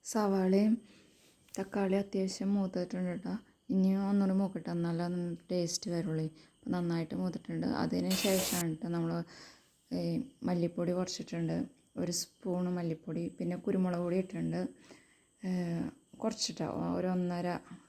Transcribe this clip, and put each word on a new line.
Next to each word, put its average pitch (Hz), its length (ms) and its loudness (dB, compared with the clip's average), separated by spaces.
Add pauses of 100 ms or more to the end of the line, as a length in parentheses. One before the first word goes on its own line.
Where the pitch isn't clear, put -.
സവാളയും 196 680 4 (800)
തക്കാളിയും 196 500 0
അത്യാവശ്യം 190 500 0
മൂത്തിട്ടുണ്ട് 180 680 0
ട്ടോ. 180 120 -4 (360)
ഇനി 190 200 4 (200)
ഒന്നുകൂടി 196 300 4
മൂക്കട്ടെ, 190 320 -2
എന്നാലേ 170 340 0
ഒന്ന് 175 180 -2 (280)
ടേസ്റ്റ് 175 400 0
വരുള്ളൂ. 160 340 0
അപ്പോൾ - 480 -10
നന്നായിട്ട് 170 420 0
മൂത്തിട്ടുണ്ട്. 170 520 -4 (140)
അതിന് 180 300 0 (120)
ശേഷമാണ് 180 520 2
ട്ടോ 175 200 -6
നമ്മൾ 165 160 0 (800)
ഈ 175 100 0 (460)
മല്ലിപ്പൊടി 175 440 0
കുറച്ചിട്ടുണ്ട്. 170 640 -2 (420)
ഒരു 175 140 0
സ്പൂൺ 180 520 -2 (140)
മല്ലിപ്പൊടി, 165 460 -2 (140)
പിന്നെ 175 200 -2
കുരുമുളക് 185 480 2
പൊടി 175 120 2
ഇട്ടിട്ടുണ്ട്. 170 440 -2 (800)
ഏ, 185 60 -4 (720)
കുറച്ചിട്ടോ, - 460 -2 (280)
ഒരു 175 120 0
ഒന്നര 175 400 0 (420)